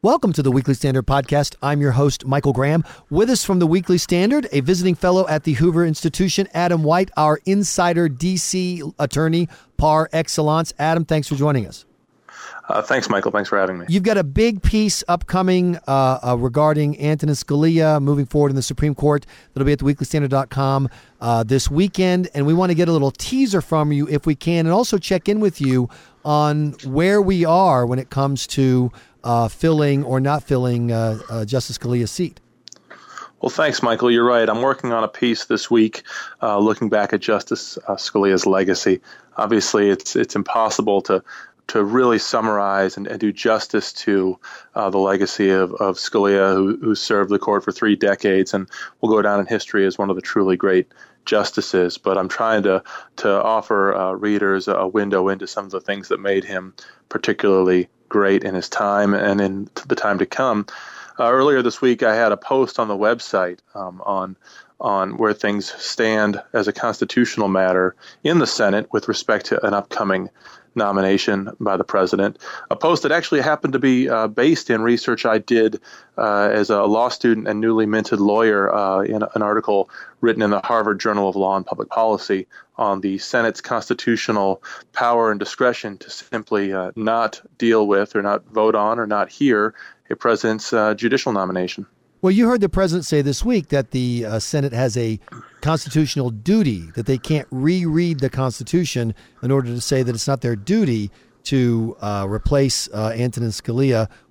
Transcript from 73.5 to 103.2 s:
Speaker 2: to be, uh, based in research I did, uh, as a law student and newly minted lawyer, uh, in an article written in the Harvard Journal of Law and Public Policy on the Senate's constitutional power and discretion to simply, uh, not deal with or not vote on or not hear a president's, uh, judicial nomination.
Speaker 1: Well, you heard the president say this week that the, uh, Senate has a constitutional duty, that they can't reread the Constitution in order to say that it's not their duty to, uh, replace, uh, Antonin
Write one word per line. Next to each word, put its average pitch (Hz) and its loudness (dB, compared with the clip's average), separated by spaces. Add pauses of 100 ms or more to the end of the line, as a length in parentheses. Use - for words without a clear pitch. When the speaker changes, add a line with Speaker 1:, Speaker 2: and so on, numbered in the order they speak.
Speaker 2:
to 135 0
be, 131 2
uh, 113 0
based 131 0
in 110 2
research 117 0
I 110 2
did, 110 2 (360)
uh, 104 0
as 107 0
a 101 2
law 110 2
student 113 0
and 107 -4
newly 110 2
minted 107 0
lawyer, 104 2
uh, 95 0
in 107 -2 (120)
an 107 -2
article 104 0 (300)
written 113 2
in 104 2
the 101 0
Harvard 107 0
Journal 101 0
of 92 -2
Law 98 0
and 92 -4
Public - -8
Policy 104 -2 (300)
on 101 -2
the 98 -4
Senate's 117 -2
constitutional 107 -2 (300)
power 117 0
and 101 -4
discretion 110 -4
to - -20
simply, 104 -4
uh, 92 -4
not 113 -2 (160)
deal 110 4
with 101 0
or 104 0
not 101 -2
vote 110 2
on 107 0
or 107 -4
not 104 -2
hear 110 0 (340)
a 120 -4
president's, 110 -2
uh, 107 2
judicial 120 -2
nomination. 92 -4 (380)
Speaker 1:
Well, 185 2
you 220 4
heard 240 2
the 196 0
president 180 -2
say 147 0
this 139 -2
week 226 0
that 139 -2
the, 120 -2
uh, 107 -4
Senate 139 -4
has 120 -2
a 113 -2 (440)
constitutional 147 -2
duty, 113 -2
that 113 -6
they 135 0
can't 147 -2
reread 165 0
the 131 0
Constitution 127 -2 (280)
in 123 -2
order 135 0
to 120 -6
say 131 0
that 120 -2
it's 113 -6
not 139 -2
their 117 -2
duty 113 -2 (340)
to, 117 0
uh, 101 -4
replace, 131 0
uh, 107 -4
Antonin 120 -4